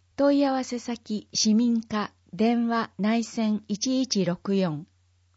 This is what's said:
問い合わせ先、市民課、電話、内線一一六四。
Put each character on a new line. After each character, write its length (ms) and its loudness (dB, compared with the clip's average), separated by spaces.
問 200 4
い 80 4
合 60 0
わ 140 -2
せ 120 -8
先、 560 -8
市 200 2
民 280 2
課、 300 -6
電 340 2
話、 300 -2
内 260 0
線 460 -2
一 320 -2
一 240 0
六 300 -2
四。 300 -2